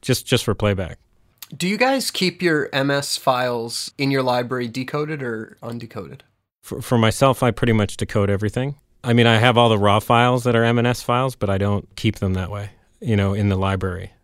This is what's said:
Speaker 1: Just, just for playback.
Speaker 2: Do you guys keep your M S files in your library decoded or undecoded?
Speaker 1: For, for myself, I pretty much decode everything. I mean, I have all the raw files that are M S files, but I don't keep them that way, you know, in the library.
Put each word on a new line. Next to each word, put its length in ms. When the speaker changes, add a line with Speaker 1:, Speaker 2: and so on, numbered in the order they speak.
Speaker 1:
Just, 240
just 180
for 100
playback. 440
Speaker 2:
Do 100
you 120
guys 320
keep 320
your 320
M 160
S 260
files 800
in 140
your 120
library 460
decoded 540
or 400
undecoded? 640
Speaker 1:
For, 200
for 160
myself, 460
I 80
pretty 220
much 220
decode 320
everything. 460
I 80
mean, 160
I 80
have 200
all 120
the 100
raw 220
files 420
that 140
are 80
M 200
S 160
files, 360
but 120
I 100
don't 360
keep 220
them 180
that 160
way, 200
you 140
know, 200
in 160
the 60
library. 540